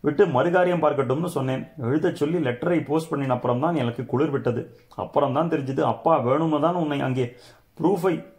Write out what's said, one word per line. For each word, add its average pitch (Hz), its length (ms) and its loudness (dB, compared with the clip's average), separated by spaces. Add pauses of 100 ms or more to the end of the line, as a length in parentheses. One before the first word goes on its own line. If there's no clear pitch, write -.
விட்டு 151 260 4
மறுகாரியம் 175 560 2
பார்க்கட்டும்னு 139 440 0
சொன்னேன். 131 400 -2 (120)
எழுதச் 147 380 0
சொல்லி 156 220 0
லெட்டரை 160 460 0
post 156 260 -2
பண்ணின 139 220 -2
அப்புறம்தான் 123 420 0
எனக்கு 120 320 -2
குளிர் 143 240 0
விட்டது. 120 460 -4 (200)
அப்புறம்தான் 143 520 0
தெரிஞ்சது 135 320 -2
அப்பா 147 400 2
வேணும்னு 147 400 0
தான் 165 140 0
உன்னை 151 260 -2
அங்கே 131 340 -2 (460)
ப்ரூஃபை 175 440 0 (140)